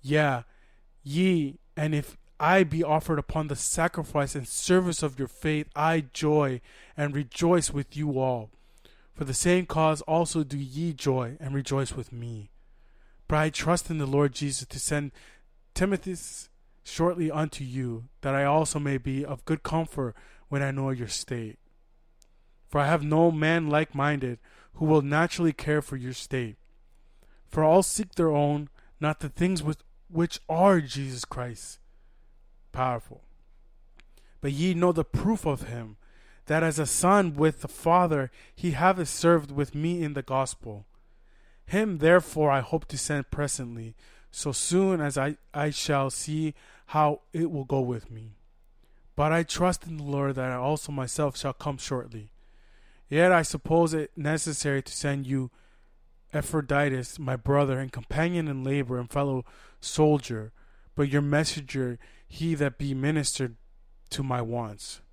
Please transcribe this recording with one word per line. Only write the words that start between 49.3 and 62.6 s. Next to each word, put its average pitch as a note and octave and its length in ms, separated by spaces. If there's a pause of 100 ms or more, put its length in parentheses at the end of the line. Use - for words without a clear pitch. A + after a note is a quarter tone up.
I E3 120
trust F3 420
in D#3+ 120
the D3 40
Lord C#3 320
that B2+ 160
I B2+ 60
also C#3+ 340
myself C#3 460
shall C#3 160
come C#3 260
shortly. A2+ 540 (760)
Yet E3 220
I E3+ 120
suppose D#3+ 520
it D3+ 220
necessary D3 680
to - 100
send C#3 340
you C3 240 (840)
Epaphroditus, C#3+ 840
my C3 180
brother C3+ 420
and C3 140
companion D#3+ 560
in C3+ 160
labor C3 340
and A#2+ 120
fellow C#3 340 (360)
soldier, C#3 720 (420)
but C#3+ 160
your C#3+ 120
messenger, C#3 760 (280)
he E3 280
that C#3+ 240